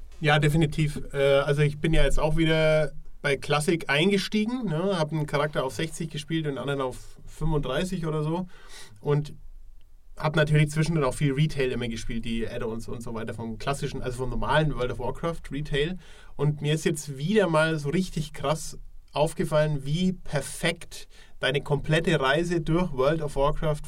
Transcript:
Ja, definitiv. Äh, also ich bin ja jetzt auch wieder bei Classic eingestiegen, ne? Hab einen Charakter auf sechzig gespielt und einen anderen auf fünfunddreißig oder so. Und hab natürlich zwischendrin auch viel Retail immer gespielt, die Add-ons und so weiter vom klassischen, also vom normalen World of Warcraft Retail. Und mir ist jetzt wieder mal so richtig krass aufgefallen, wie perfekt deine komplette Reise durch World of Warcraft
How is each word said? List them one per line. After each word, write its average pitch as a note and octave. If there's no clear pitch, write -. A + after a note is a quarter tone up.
Ja, D3+
definitiv. D3+
Äh, C#3
also C#3+
ich D3
bin E3
ja D#3
jetzt C#3
auch D#3
wieder D#3
bei C#3+
Classic D3+
eingestiegen, G3+
ne? F3+
Hab D#3
einen D3+
Charakter D3+
auf C3
sechzig D#3+
gespielt D#3+
und C#3+
einen -
anderen C#3
auf B2+
fünfunddreißig D#3+
oder D#3
so. E3+
Und D3
hab D#3
natürlich D3+
zwischendrin D#3
auch B2+
viel C#3+
Retail C#3
immer A#2+
gespielt, A2+
die A2+
Add-ons A2
und A2+
so A#2
weiter A2+
vom A2+
klassischen, C#3+
also B2
vom B2+
normalen B2+
World A#2+
of G2+
Warcraft D#3+
Retail. D3
Und D3
mir D3
ist D#3
jetzt D#3+
wieder F#3
mal D#3+
so C#3+
richtig F3
krass D3
aufgefallen, D3+
wie F3+
perfekt -
deine C#3
komplette D#3
Reise E3+
durch D#3+
World C#3+
of D3
Warcraft D3